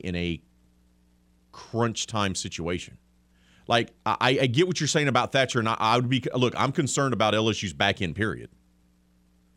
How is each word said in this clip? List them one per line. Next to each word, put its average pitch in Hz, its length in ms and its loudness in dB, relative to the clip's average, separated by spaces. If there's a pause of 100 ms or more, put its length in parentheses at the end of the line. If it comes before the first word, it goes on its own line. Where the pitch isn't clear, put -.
in 87 100 -6
a 87 280 -4 (1120)
crunch - 540 -2
time 101 280 -2
situation? 87 640 -6 (680)
Like, 117 240 0 (160)
I, 127 340 2
I 139 60 2
get 135 200 4
what 180 140 -2
you're 151 80 -2
saying 151 200 2
about 120 220 2
Thatcher, 131 280 2
and 113 100 0
I, 113 100 0
I 110 180 4
would 123 120 2
be, 131 160 0 (100)
look, 123 220 2
I'm 120 160 0
concerned 139 400 0
about 107 220 2
L 110 160 2
S 101 120 -2
U's 90 120 -6
back 98 260 0
end, 82 160 -4
period. 80 320 -4 (1080)